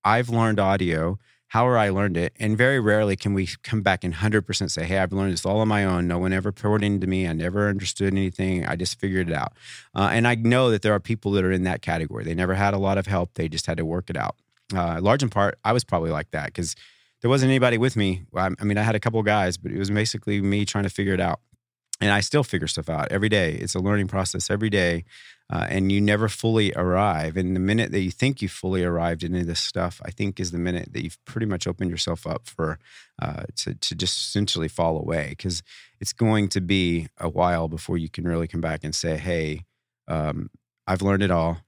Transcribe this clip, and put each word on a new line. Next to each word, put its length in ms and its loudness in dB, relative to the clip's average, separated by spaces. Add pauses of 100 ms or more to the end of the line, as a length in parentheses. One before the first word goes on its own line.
I've 260 2
learned 300 2
audio, 580 0 (300)
however 280 2
I 140 4
learned 280 0
it." 220 -2
And 160 0
very 240 4
rarely 360 4
can 180 -2
we 160 0 (140)
come 180 -2
back 220 2
and 100 -2
hundred 300 2
percent 260 -4
say, 160 -4
"Hey, 140 0
I've 120 2
learned 220 0
this 100 -4
all 160 2
on 80 4
my 160 2
own. 240 2
No 120 0
one 140 0
ever 180 0
poured 320 0
into 240 0
me. 200 0
I 60 -2
never 340 0
understood 460 -2
anything. 500 0
I 120 -2
just 240 -6
figured 320 -2
it 40 -2
out." 180 -4 (420)
Uh, 180 2
and 140 4
I 80 4
know 340 4
that 140 2
there 100 2
are 60 2
people 320 -4
that 120 2
are 80 2
in 120 2
that 180 -2
category. 440 -4
They 100 -4
never 180 0
had 220 2
a 20 0
lot 220 2
of 80 -4
help. 260 -2
They 160 -2
just 160 -6
had 120 -2
to 80 -2
work 260 -4
it 60 -4
out. 180 -4 (360)
Uh, 300 0
large 220 4
in 60 0
part, 340 2
I 100 2
was 100 2
probably 280 0
like 180 -4
that 240 -6
'cause 220 -4 (460)
there 100 2
wasn't 180 4
anybody 300 4
with 160 2
me. 400 0
I, 240 0
I 60 -6
mean, 120 2
I 60 2
had 100 2
a 60 0
couple 200 0
of 60 -2
guys, 320 2
but 140 -8
it 80 -4
was 100 -2
basically 520 0
me 220 2
trying 200 -2
to 80 -2
figure 240 0
it 40 0
out. 200 0 (600)
And 120 4
I 80 6
still 240 2
figure 240 -2
stuff 220 -6
out 220 -2
every 180 2
day. 240 4
It's 200 -6
a 60 -2
learning 280 0
process 440 -4
every 180 0
day. 340 2 (460)
Uh, 200 -2
and 240 2
you 80 4
never 260 4
fully 480 2
arrive. 640 2
And 180 0
the 60 0
minute 320 2
that 80 0
you 100 -2
think 300 -2
you 80 -4
fully 340 -2
arrived 400 -2
into 220 -2
this 160 -2
stuff, 420 -4
I 80 -10
think 300 -4
is 100 -6
the 60 -6
minute 340 -4
that 120 -6
you've 200 -12
pretty 240 -4
much 180 -4
opened 240 -2
yourself 380 -4
up 200 -6
for, 320 -4 (400)
uh, 240 -6 (120)
to, 180 -6
to 220 -6
just 320 -4
essentially 400 -2
fall 320 0
away. 400 -4
'Cause 240 -6 (380)
it's 100 -6
going 380 2
to 120 -2
be 460 2 (100)
a 120 -4
while 400 2
before 280 -4
you 120 -4
can 180 -6
really 200 0
come 140 -6
back 220 -4
and 100 -6
say, 240 -2
"Hey, 460 -4 (460)
um, 400 -2 (360)
I've 160 -2
learned 220 2
it 80 2
all." 360 0